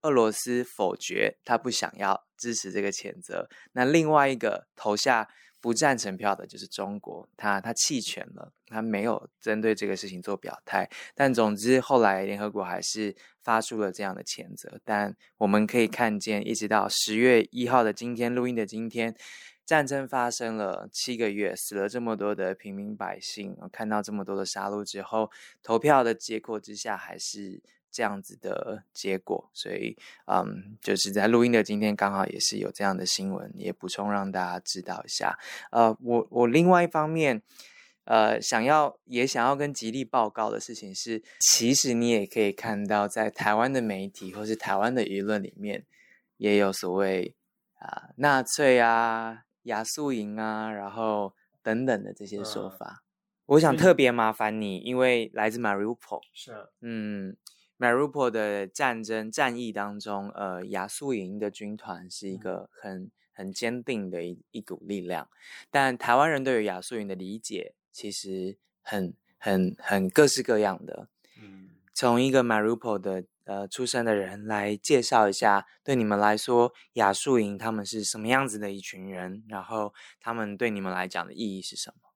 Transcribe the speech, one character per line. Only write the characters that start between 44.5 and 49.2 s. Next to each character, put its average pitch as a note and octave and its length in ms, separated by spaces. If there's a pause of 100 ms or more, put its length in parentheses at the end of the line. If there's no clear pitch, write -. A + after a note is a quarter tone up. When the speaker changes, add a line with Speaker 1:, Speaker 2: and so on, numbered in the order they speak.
Speaker 1:
台 G2 220
湾 A2 180
的 B2 80
舆 G2 200
论 G#2 200
里 - 140
面， G#2 300 (500)
也 G#2 220
有 G2+ 120
所 F#2+ 220
谓， F#2+ 420 (440)
啊， - 380
纳 C3+ 260
粹 B2+ 360
啊、 A2+ 680 (180)